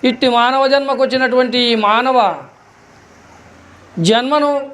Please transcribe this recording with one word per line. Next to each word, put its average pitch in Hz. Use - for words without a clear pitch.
ఇట్టి 254
మానవ 247
జన్మకు 277
వచ్చినటువంటి 254
ఈ -
మానవ 240
జన్మను 277